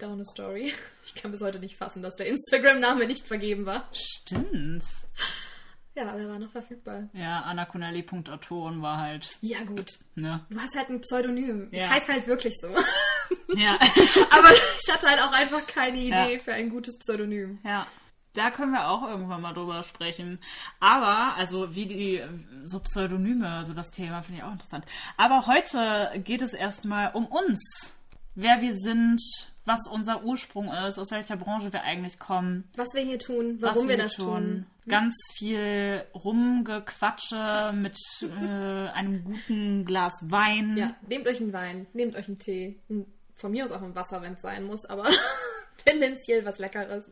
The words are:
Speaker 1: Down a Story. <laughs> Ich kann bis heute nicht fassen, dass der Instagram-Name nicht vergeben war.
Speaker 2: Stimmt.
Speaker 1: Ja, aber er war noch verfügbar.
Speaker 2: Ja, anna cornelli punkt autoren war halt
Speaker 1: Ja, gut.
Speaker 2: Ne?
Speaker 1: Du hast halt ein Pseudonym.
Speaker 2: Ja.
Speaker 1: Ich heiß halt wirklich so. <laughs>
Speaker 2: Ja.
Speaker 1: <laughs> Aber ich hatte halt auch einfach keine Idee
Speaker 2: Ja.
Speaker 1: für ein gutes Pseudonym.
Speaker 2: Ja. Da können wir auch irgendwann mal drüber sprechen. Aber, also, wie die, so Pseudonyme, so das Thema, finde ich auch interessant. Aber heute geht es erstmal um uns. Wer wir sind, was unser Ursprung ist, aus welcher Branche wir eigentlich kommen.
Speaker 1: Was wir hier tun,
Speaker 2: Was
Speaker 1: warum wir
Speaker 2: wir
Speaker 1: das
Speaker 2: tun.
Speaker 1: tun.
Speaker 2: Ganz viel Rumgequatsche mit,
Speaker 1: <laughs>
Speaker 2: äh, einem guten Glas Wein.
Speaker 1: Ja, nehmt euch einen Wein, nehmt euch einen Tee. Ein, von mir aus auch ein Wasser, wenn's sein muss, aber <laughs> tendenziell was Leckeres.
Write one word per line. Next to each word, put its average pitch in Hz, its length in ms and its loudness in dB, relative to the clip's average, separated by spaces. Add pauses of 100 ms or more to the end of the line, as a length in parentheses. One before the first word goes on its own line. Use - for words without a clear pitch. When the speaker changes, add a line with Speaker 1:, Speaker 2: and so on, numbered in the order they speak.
Speaker 1:
Down 202 140 -8
a - 20 -10
Story. 202 540 -8
<laughs> - 60 -16 (220)
Ich - 100 -18
kann 208 160 -12
bis 208 100 -10
heute 196 180 -4
nicht 190 180 -12
fassen, 196 240 -10
dass 185 140 -10
der 190 120 -6
Instagram-Name 254 800 4
nicht - 200 -6
vergeben 202 380 -4
war. 208 260 -6
Speaker 2:
Stimmt. 170 960 -2 (1080)
Speaker 1:
Ja, 240 120 -6
aber 208 140 -8
er 208 80 -8
war 208 100 -10
noch 220 100 -10
verfügbar. 214 640 -14
Speaker 2:
Ja, 170 280 -6
anna 175 240 -4
cornelli 170 380 -6
punkt 170 260 -10
autoren 160 520 -8
war 151 200 -4
halt 151 260 -8 (140)
Speaker 1:
Ja, 220 240 -6
gut. 196 200 -8 (300)
Speaker 2:
Ne? 160 340 -6
Speaker 1:
Du 208 120 -10
hast 262 160 -8
halt 254 120 -4
ein 247 120 -6
Pseudonym. 247 720 -2
Speaker 2:
Ja. 185 100 -4
Speaker 1:
Ich 180 80 -2
heiß 285 160 4
halt 262 200 0
wirklich 240 340 0
so. 175 80 -10
<laughs> 571 840 0
Speaker 2:
Ja. 214 180 6
Speaker 1:
<laughs> - 580 8
Aber 320 220 12
ich - 400 6
hatte 330 160 4
halt 285 120 6
auch 269 120 2
einfach 285 340 2
keine 254 300 0
Idee 247 380 2
Speaker 2:
Ja. 247 40 -8
Speaker 1:
für 233 140 -6
ein 226 160 -2
gutes 240 280 -8
Pseudonym. 208 680 -4
Speaker 2:
Ja. 202 200 -2 (480)
Da 220 160 0
können 269 220 -2
wir 247 160 0
auch 208 200 0
irgendwann 185 340 -6
mal 170 120 -8
drüber 175 300 -6
sprechen. 175 560 -10 (400)
Aber, 226 560 6
also, 180 400 -4
wie 202 100 -4
die, 190 380 -4 (420)
so 185 140 -8
Pseudonyme, 185 880 -2
so 160 80 -10
das 170 180 -10
Thema, 170 320 -8
finde 175 160 -12
ich - 60 -12
auch 190 80 -10
interessant. - 320 -12 (320)
Aber 247 300 6
heute 226 640 2 (120)
geht 240 180 -2
es 254 120 -4
erstmal 202 580 -4
um 226 160 -2
uns. - 680 -2 (420)
Wer 226 260 6
wir 240 140 0
sind, 233 460 2 (440)
was 220 220 0
unser 220 360 -4
Ursprung 226 500 -6
ist, 190 240 -4
aus 196 140 -8
welcher 214 260 -6
Branche 202 340 -4
wir 190 120 -6
eigentlich 175 340 -6
kommen. 185 580 -4
Speaker 1:
Was 247 200 -6
wir 269 80 0
hier 262 160 -4
tun, 233 420 -2
Speaker 2:
Was 220 140 2
Speaker 1:
warum 247 120 4
wir 254 100 4
Speaker 2:
wir 220 80 2
Speaker 1:
das 214 80 -4
Speaker 2:
tun. 190 120 -4
Speaker 1:
tun. 180 400 -2 (220)
Speaker 2:
Ganz 220 280 2 (220)
viel 208 680 -2 (120)
Rumgequatsche 214 1600 0
mit, 202 220 -4 (120)
Speaker 1:
<laughs> - 140 -10
Speaker 2:
äh, - 20 -6 (640)
einem 190 340 -4
guten 202 600 -2
Glas 185 280 0 (180)
Wein. 214 440 2
Speaker 1:
Ja, 226 200 -2 (120)
nehmt 247 200 -4
euch 247 120 -2
einen 214 140 -4
Wein, 185 400 -8
nehmt 233 220 -2
euch 202 120 -10
einen 196 120 -10
Tee. 190 400 -8 (100)
Ein, 208 160 -4 (300)
von 202 160 -8
mir 254 140 -2
aus 226 60 -8
auch 185 120 -10
ein 180 120 -12
Wasser, 180 280 -8
wenn's 180 180 -12
sein 196 220 -8
muss, 208 220 -10
aber 202 220 -2 (380)
<laughs> 453 400 -12
tendenziell 262 600 2
was 196 140 -6
Leckeres. 202 520 -8